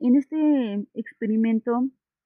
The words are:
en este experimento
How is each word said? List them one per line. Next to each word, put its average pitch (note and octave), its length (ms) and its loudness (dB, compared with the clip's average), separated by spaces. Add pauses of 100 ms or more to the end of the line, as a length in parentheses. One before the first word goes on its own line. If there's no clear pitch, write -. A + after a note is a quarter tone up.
en B3 120 4
este C#4 800 0
experimento A3+ 960 -2 (360)